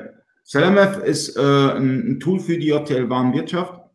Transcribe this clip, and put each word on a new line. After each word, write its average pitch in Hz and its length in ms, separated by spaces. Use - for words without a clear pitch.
Seller 165 280
Math 196 260
ist, - 400
äh, 120 40
ein, 135 680
ein 139 80
Tool 185 220
für 170 160
die 147 100
J 147 180
T 143 100
L 123 140
Warenwirtschaft. 135 680